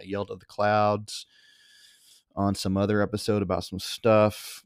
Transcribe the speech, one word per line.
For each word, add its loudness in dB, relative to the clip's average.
yelled -6
at -12
the -20
clouds 0
on 0
some -2
other 2
episode 0
about -2
some -10
stuff 2